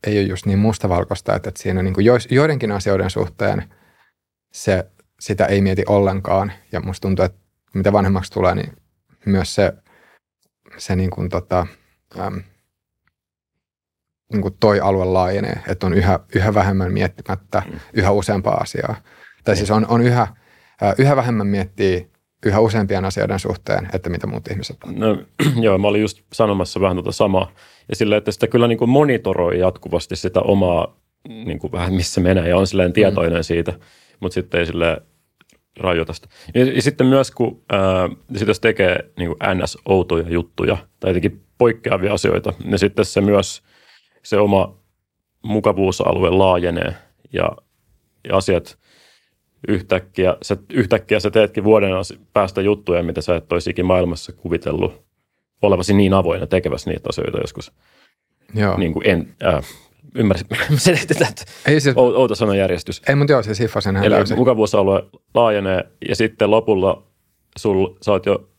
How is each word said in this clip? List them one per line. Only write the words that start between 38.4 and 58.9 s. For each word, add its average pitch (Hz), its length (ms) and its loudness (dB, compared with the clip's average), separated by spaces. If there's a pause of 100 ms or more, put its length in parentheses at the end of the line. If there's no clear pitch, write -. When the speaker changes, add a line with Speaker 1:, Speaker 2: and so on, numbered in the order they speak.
Speaker 2:
jos 104 120 0
tekee, 104 580 0
niinku, 85 180 -4 (180)
N 92 140 -2
S-outoja 87 600 -2
juttuja - 480 -2 (240)
tai 95 100 -2
jotenkin 90 300 -2 (180)
poikkeavia 107 560 0
asioita, - 380 -2 (120)
niin 92 140 -2
sitten 101 260 0
se - 160 -2
myös, 101 420 0 (600)
se 104 160 -2
oma 101 380 2 (680)
mukavuusalue 95 880 0
laajenee 90 640 2 (380)
ja, 50 180 -2 (800)
ja 95 80 0
asiat – 92 420 -2 (880)
yhtäkkiä, 95 760 -2
sä, 101 140 -6 (160)
yhtäkkiä 107 480 0
sä 104 100 -2
teetkin 104 340 0
vuoden 101 320 4
as-, - 220 -8 (140)
päästä 98 280 0
juttuja, 98 420 0
mitä 82 180 -4
sä 85 160 -2
et - 160 -6
olisi 87 180 -2
ikimaailmassa 90 600 -2
kuvitellut - 720 -6 (580)
olevasi 98 320 2
niin 98 200 4
avoinna 82 320 0
tekevässä 82 440 -2
niitä - 180 -8
asioita - 300 -6
joskus. - 340 -10 (840)
Speaker 1:
Joo. 101 240 0
Speaker 2:
Niinku 82 260 -2